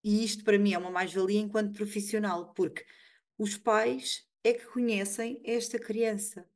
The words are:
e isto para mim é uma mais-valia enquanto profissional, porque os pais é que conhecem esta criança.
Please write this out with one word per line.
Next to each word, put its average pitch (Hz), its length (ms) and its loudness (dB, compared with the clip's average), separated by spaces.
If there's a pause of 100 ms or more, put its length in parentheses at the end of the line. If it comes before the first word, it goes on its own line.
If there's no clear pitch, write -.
e 214 200 4
isto - 200 -4
para 208 140 6
mim 202 160 4
é 175 40 0
uma 180 140 -4
mais-valia 190 480 2
enquanto 208 340 0
profissional, 202 800 -4
porque 160 320 -2 (520)
os 208 200 -4
pais 233 680 0 (180)
é 233 100 6
que 240 120 -4
conhecem 226 800 -2
esta 233 340 -2
criança. 214 680 -2 (100)